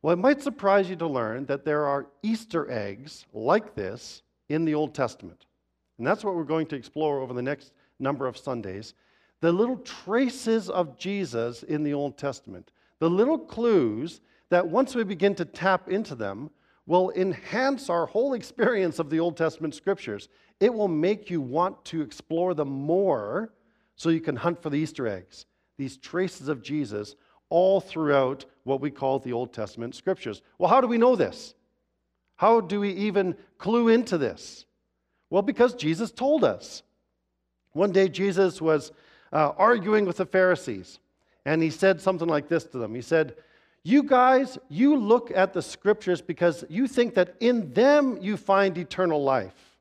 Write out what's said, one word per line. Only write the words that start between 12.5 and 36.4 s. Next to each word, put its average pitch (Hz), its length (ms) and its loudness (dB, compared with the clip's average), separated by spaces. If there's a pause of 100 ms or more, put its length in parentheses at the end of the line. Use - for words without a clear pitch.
the 165 100 2
little 240 300 2
clues 165 800 0 (280)
that 175 180 4
once 254 260 0
we 233 100 -2
begin 196 300 0
to 180 120 -4
tap - 440 -2
into 190 240 -4
them 110 380 -8 (340)
will 180 300 2
enhance 208 760 -4
our 170 160 0
whole 254 300 -2
experience 196 640 -2
of 151 100 -4
the 160 100 0
Old 170 160 -2
Testament 156 380 -2
scriptures. 131 560 -6 (300)
It 226 120 4
will 214 160 -2
make 180 440 -2
you 165 100 -2
want 156 440 -2
to 160 180 -6
explore 170 500 -4
them 147 160 -2
more 147 840 -2 (440)
so - 140 -2
you 160 120 2
can 147 140 -4
hunt 170 260 -4
for 156 80 -8
the 143 80 -2
Easter 151 300 -4
eggs, 95 400 -10 (280)
these 135 220 -10
traces 175 520 -6
of 131 120 -4
Jesus 107 540 -6 (340)
all 185 300 4
throughout 139 640 0 (220)
what 135 160 -2
we 143 100 -4
call 135 280 -2
the 123 120 -8
Old 120 220 -6
Testament 113 420 -10
scriptures. 123 460 -6 (160)
Well, 175 120 2
how 254 120 8
do 247 60 0
we 233 100 0
know 247 180 6
this? 113 400 -4 (800)
How 226 240 6
do 202 220 -4
we 202 80 0
even 190 480 -2 (200)
clue 226 300 2
into 226 300 4
this? - 480 -6 (640)
Well, 190 140 2
because 240 300 2
Jesus 165 380 -2
told 277 320 2